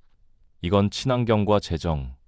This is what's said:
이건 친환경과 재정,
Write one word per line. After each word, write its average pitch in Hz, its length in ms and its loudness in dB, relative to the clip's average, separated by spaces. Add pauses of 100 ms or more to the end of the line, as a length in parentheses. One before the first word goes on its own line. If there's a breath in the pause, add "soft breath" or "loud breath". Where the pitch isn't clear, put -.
(600)
이건 101 300 2
친환경과 110 720 0
재정, 76 540 -4 (140)